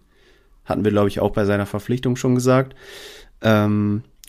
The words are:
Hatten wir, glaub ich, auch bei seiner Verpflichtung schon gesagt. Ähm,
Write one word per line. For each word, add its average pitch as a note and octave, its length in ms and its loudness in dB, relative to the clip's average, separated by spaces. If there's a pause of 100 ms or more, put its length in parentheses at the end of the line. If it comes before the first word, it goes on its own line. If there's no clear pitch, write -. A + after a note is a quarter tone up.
(640)
Hatten - 200 -2
wir, G#2+ 60 2
glaub G#2 160 2
ich, G2 140 -2
auch G2+ 120 0
bei G#2+ 120 -2
seiner G2+ 220 0
Verpflichtung B2 500 -4
schon B2+ 180 0
gesagt. C3 400 2 (680)
Ähm, G#2 600 2 (240)